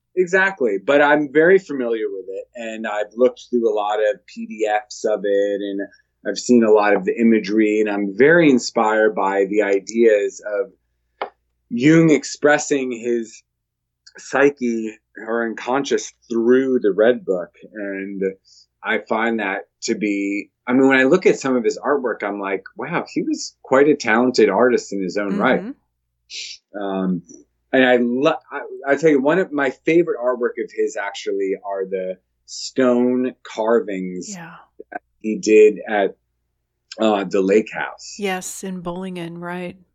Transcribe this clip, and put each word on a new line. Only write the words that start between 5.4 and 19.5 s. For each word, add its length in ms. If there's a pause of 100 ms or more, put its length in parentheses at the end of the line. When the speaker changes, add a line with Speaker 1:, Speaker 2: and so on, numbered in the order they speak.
Speaker 1:
and 200 (460)
I've 120
seen 260
a 60
lot 240
of 100
the 140
imagery, 640
and 100
I'm 260
very 320
inspired 640
by 320
the 160
ideas 840
of 260 (960)
Jung 420
expressing 840
his 500 (720)
psyche, 800 (200)
her 320
unconscious, 640 (180)
through 500
the 120
Red 320
Book. 260 (220)
And 500 (600)
I 160 (100)
find 320
that 220 (200)